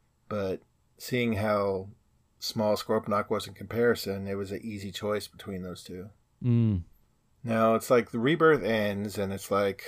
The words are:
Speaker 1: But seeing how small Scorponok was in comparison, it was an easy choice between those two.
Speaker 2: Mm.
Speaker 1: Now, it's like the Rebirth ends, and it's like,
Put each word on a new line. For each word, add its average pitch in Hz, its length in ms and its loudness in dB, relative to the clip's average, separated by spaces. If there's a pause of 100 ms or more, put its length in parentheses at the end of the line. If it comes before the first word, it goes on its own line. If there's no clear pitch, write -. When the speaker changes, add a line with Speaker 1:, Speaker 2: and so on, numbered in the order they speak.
(300)
Speaker 1:
But 98 320 -4 (360)
seeing 120 360 0
how 101 560 0 (500)
small 107 360 0
Scorponok 107 540 0
was 104 180 -2
in 104 60 -14
comparison, 101 720 -2
it 98 80 -4
was 98 160 -6
an 98 120 -8
easy 101 280 -8
choice 104 360 -4
between 95 360 -10
those 90 200 -12
two. 92 260 -14 (340)
Speaker 2:
Mm. 113 400 2 (600)
Speaker 1:
Now, 113 320 4
it's - 140 -2
like 120 220 4
the 117 80 -4
Rebirth 156 440 4
ends, 104 540 0
and 98 140 -2
it's 95 180 -8
like, 101 380 0